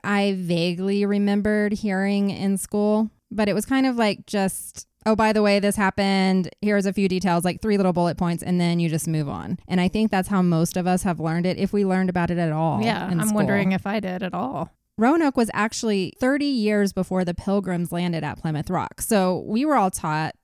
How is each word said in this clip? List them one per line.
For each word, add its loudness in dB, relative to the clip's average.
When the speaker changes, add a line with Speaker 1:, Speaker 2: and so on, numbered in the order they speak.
Speaker 1:
I 0
vaguely 0
remembered 2
hearing 0
in -2
school, 0
but 0
it 0
was -2
kind 2
of 0
like 0
just, -4
"Oh, 2
by 4
the 2
way, 4
this 2
happened. 2
Here's 2
a 0
few 2
details," 0
like, -2
three 0
little 4
bullet 0
points, -2
and 0
then 2
you 2
just -2
move -2
on. -8
And 0
I 2
think 0
that's 0
how 2
most 2
of -2
us 2
have -2
learned -2
it, -2
if -2
we 0
learned 0
about 0
it -2
at 0
all 0
Speaker 2:
Yeah, -2
Speaker 1:
in 0
Speaker 2:
I'm 0
Speaker 1:
school. 0
Speaker 2:
wondering 2
if -2
I -2
did -6
at -6
all. -6
Speaker 1:
Roanoke 4
was 2
actually -2
thirty 0
years 0
before -2
the -2
Pilgrims -2
landed -2
at -6
Plymouth -4
Rock. -4
So 2
we -2
were 2
all 2
taught -4